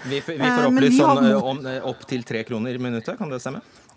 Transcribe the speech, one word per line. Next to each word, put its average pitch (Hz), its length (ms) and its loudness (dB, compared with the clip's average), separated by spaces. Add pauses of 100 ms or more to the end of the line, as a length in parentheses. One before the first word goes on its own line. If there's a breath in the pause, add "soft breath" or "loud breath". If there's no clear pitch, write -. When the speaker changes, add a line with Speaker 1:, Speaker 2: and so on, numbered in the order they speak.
Speaker 1:
Vi 139 160 -4
f-, - 60 -12
vi 165 120 -6
Speaker 2:
Eh, 254 180 2
Speaker 1:
får 143 140 2
Speaker 2:
men 262 120 4
vi 254 60 6
Speaker 1:
opplyst 269 160 6
Speaker 2:
har 285 120 6
Speaker 1:
sånn, 269 80 4
eh, 220 80 6
Speaker 2:
mot- - 100 0
Speaker 1:
om, 135 220 -6
eh, 131 160 -6
opp - 260 -8
til 123 160 -6
tre 113 200 -6
kroner 120 300 -6
i 123 40 -6
minuttet, 123 400 -6
kan 160 120 -8
det 127 120 -8
stemme? 135 200 -8 (360 loud breath)